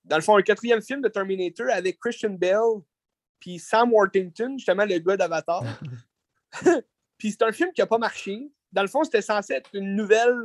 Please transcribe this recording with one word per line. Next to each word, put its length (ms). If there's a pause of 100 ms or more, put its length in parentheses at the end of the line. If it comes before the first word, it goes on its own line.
dans 120
le 60
fond, 140
un 60
quatrième 400
film 180
de 80
Terminator 640
avec 280
Christian 320
Bale 520 (580)
puis 180
Sam 340
Worthington, 680
justement, 260
le 140
gars 180
d'Avatar. 460 (880)
<laughs> 340 (340)
Puis 120
c'est 120
un 100
film 200
qui 80
a 60
pas 120
marché. 520 (220)
Dans 100
le 60
fond, 160
c'était 180
censé 300
être 220
une 200
nouvelle 400 (100)